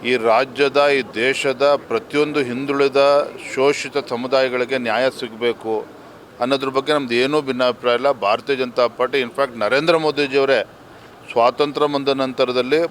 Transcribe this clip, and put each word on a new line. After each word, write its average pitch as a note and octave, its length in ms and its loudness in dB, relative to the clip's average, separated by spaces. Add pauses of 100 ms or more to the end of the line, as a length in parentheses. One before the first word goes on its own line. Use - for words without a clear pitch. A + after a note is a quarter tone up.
ಈ B2 40 2 (160)
ರಾಜ್ಯದ, C3 520 2 (160)
ಈ C3+ 40 2 (220)
ದೇಶದ C3+ 440 0 (240)
ಪ್ರತಿಯೊಂದು D3 580 -2
ಹಿಂದುಳಿದ, C#3 520 0 (520)
ಶೋಷಿತ C#3 440 0 (160)
ಸಮುದಾಯಗಳಿಗೆ B2+ 760 0
ನ್ಯಾಯ A2+ 180 0 (140)
ಸಿಗಬೇಕು A2+ 560 -4 (680)
ಅನ್ನೋದ್ರ C3+ 340 0
ಬಗ್ಗೆ C3+ 200 0
ನಮ್ದು B2 280 -2
ಏನೂ D3 240 0
ಭಿನ್ನಾಭಿಪ್ರಾಯ B2 520 0
ಇಲ್ಲ. C#3 100 2 (160)
ಭಾರತೀಯ A#2+ 360 0
ಜನತಾ B2 240 0 (140)
ಪಾರ್ಟಿ, B2+ 260 0
ಇನ್ಫ್ಯಾಕ್ಟ್ A#2+ 380 -4
ನರೇಂದ್ರ D3 320 2 (100)
ಮೋದಿಜಿಯವರೇ C#3 540 2 (720)
ಸ್ವಾತಂತ್ರ್ಯ C#3+ 640 2
ಬಂದ C#3 260 -2
ನಂತರದಲ್ಲಿ B2+ 580 0 (100)